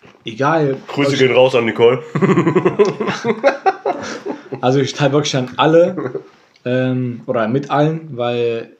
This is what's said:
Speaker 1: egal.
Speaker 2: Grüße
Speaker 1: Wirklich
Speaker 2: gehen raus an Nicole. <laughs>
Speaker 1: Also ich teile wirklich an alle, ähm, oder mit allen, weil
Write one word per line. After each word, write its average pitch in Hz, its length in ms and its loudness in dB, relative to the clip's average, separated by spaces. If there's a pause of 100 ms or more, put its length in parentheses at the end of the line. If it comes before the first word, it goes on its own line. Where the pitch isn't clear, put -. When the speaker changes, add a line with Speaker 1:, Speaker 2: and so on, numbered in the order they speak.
(240)
Speaker 1:
egal. 135 540 -2 (100)
Speaker 2:
Grüße 139 240 -2
Speaker 1:
Wirklich 139 160 0
Speaker 2:
gehen 123 80 2
raus 131 200 4
an 117 100 2
Nicole. 117 360 4 (120)
<laughs> 165 640 2 (1800)
Speaker 1:
Also 127 180 2
ich 127 140 -2
teile 139 200 0
wirklich 147 220 0
an 127 220 -4
alle, 151 640 2 (420)
ähm, 127 640 -2
oder 117 200 0
mit 135 220 -2
allen, 156 480 0
weil 120 640 -2